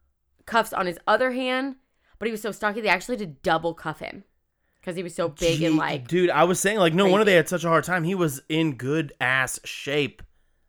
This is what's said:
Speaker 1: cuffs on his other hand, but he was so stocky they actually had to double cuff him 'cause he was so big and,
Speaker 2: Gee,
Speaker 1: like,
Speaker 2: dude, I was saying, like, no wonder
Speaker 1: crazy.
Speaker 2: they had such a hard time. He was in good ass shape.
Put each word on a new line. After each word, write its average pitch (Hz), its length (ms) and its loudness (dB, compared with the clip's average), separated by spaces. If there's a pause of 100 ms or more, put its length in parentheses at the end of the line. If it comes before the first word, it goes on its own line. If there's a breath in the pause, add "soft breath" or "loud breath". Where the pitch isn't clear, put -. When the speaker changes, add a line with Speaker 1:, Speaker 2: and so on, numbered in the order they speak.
(440)
Speaker 1:
cuffs 220 300 -2
on 190 100 -2
his 175 220 -4
other 247 260 2
hand, 262 440 -4 (420)
but - 100 -6
he 226 40 -2
was 214 100 -8
so 208 100 -6
stocky 214 300 -4
they 208 60 0
actually 185 280 0
had 208 100 -6
to 147 160 -14
double 165 300 0
cuff 160 280 -10
him - 240 -14 (580)
'cause 180 140 -8
he 190 60 -6
was 170 120 -12
so 170 160 -2
big 165 320 0
and, 165 100 2
Speaker 2:
Gee, 156 60 4
Speaker 1:
like, 147 280 -4
Speaker 2:
dude, 175 220 2
I 156 160 4
was 175 160 2
saying, 208 180 0
like, 165 140 4
no 190 120 4
wonder 196 200 6
Speaker 1:
crazy. 208 80 6
Speaker 2:
they 180 40 6
had 156 120 4
such 170 160 -4
a 170 40 0
hard 160 160 4
time. 170 200 -2
He 185 100 0
was 156 360 -2
in 156 240 0
good 139 440 -4
ass 127 460 0
shape. - 580 -4 (460)